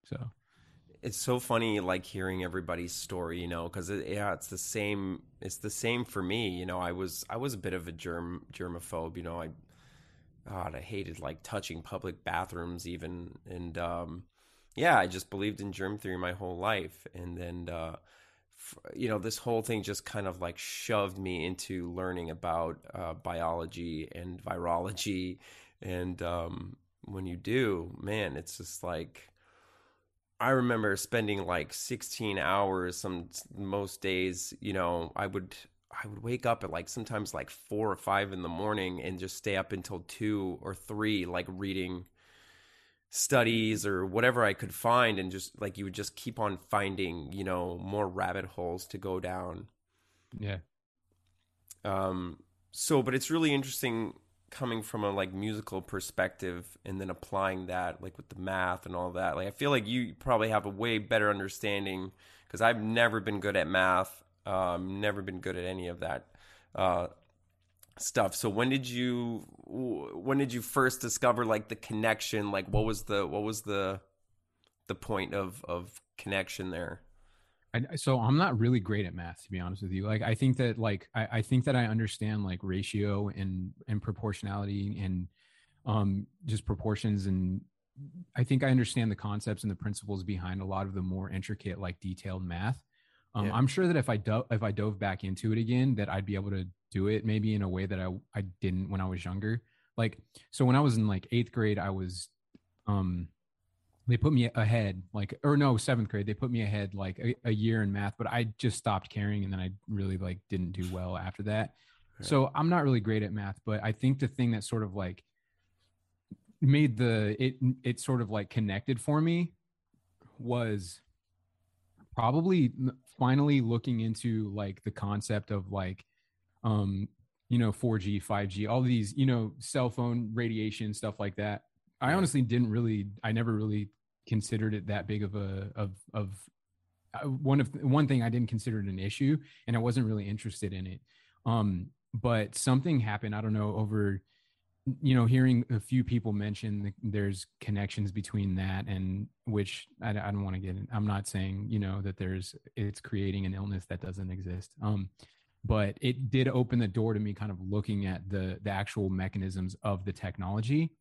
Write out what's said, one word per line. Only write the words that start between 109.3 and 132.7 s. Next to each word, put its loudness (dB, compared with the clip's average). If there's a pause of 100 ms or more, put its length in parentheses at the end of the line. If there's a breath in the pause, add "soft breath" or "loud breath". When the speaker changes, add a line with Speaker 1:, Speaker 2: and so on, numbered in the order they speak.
Speaker 1:
And -4
then -2
I -2 (180)
really, -2
like, -4 (100)
didn't -2
do -4
well -4
after -6
that. 0 (460 soft breath)
Speaker 2:
Right. -12
Speaker 1:
So 6
I'm 4
not 6
really 6
great 2
at -2
math, -6
but 0
I 0
think 4
the 0
thing 2
that 0
sort -2
of, -4
like, -4 (1400)
made 8
the, 4
it, 2 (260)
it 0
sort 2
of, 0
like, -2
connected 0
for 2
me 2 (840)
was -2 (1120)
probably 6
n-, 0 (200)
finally 6
looking 2
into, 0
like, -6
the -2
concept -2
of, -2
like, -4 (580)
um, 2 (400)
you 4
know, 4
four 2
G, 0
five 0
G, -2
all 4
these, 2
you 4
know, 2
cell 0
phone 0
radiation, -2
stuff -4
like -2
that. -2 (360)
I 4
Speaker 2:
Yeah. 6
Speaker 1:
honestly 4
didn't 4
really, 2 (140)